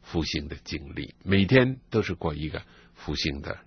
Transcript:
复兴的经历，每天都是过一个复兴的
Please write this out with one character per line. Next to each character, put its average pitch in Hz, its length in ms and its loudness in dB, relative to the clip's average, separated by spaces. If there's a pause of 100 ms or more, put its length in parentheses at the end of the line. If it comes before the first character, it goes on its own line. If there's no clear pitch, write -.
复 82 200 -2
兴 76 240 -4
的 73 100 -10
经 71 360 -10
历， - 300 -10
每 98 220 4
天 131 340 6 (100)
都 107 140 2
是 95 100 -4
过 80 220 -4
一 78 120 -6
个 - 140 -8 (320)
复 - 220 -8
兴 71 260 -4
的 - 260 -8